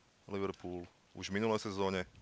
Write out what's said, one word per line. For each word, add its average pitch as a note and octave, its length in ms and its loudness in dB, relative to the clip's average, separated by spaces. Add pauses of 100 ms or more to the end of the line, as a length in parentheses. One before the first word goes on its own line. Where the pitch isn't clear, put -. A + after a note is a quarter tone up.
(240)
Liverpool F#2 640 -4 (260)
už F2+ 160 -8
v F#2+ 80 0
minulej G#2+ 240 4
sezóne. F#2+ 400 2
E, F2+ 80 -4 (140)